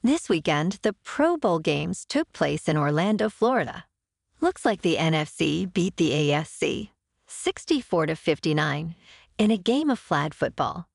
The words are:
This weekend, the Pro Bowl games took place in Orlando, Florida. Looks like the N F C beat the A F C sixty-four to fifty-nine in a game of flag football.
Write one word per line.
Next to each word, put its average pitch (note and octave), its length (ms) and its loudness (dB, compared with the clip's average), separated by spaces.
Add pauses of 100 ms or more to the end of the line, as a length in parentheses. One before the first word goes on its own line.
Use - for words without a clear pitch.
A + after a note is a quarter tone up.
This C#4+ 280 0
weekend, D#3+ 540 0
the G#3+ 100 2 (100)
Pro E4 320 2
Bowl F#3 240 2
games D#3 480 -2
took D#4 240 -2
place D3+ 380 -2
in D#3 80 2
Orlando, F3+ 500 2
Florida. G#3+ 560 -2 (560)
Looks F4 240 0
like A3 200 0
the E3 140 2
N D#3+ 160 2
F D3+ 140 0
C E3 380 -2
beat F3+ 320 -2
the D3+ 160 2
A D3 180 2
F D3+ 160 0
C - 460 -6 (340)
sixty-four - 760 -2
to D#3+ 100 -2
fifty-nine D3+ 800 -2 (420)
in G#3+ 140 4
a A3 60 2
game C4 320 2
of A#3+ 100 0
flag D3 340 -2
football. - 600 -2